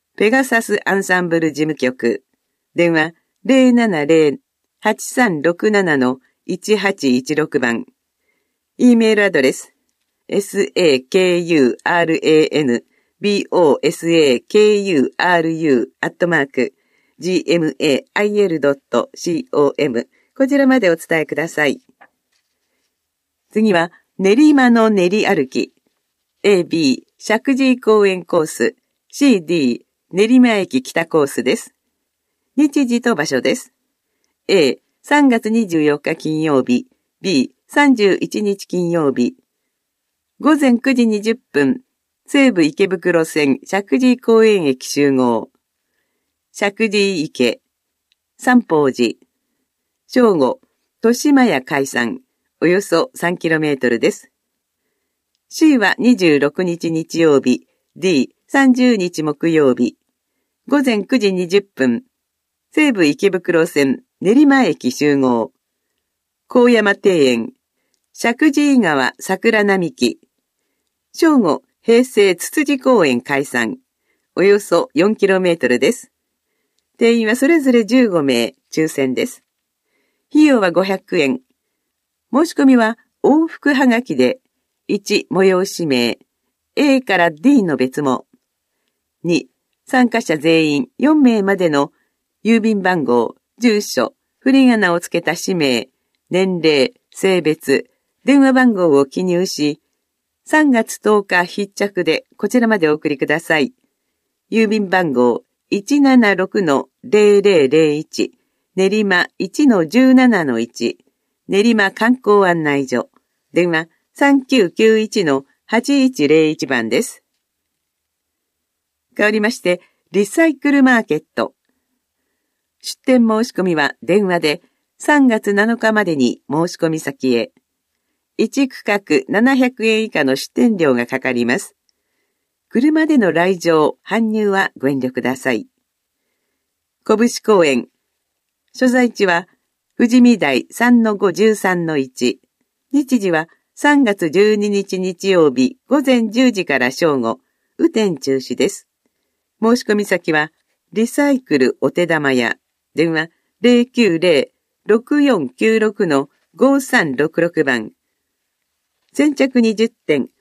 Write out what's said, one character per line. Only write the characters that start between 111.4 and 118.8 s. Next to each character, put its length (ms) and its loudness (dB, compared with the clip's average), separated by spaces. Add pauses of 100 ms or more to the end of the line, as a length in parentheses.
練 240 2
馬 180 0
観 240 0
光 300 2
案 180 0
内 240 -2
所、 240 -6 (420)
電 180 0
話 180 -4 (240)
三 340 0
九 240 0
九 280 2
一 260 -2
の 200 -2 (220)
八 380 0
一 240 0
零 200 4
一 180 -6
番 220 -4
で 140 -2
す。 200 -14 (1900)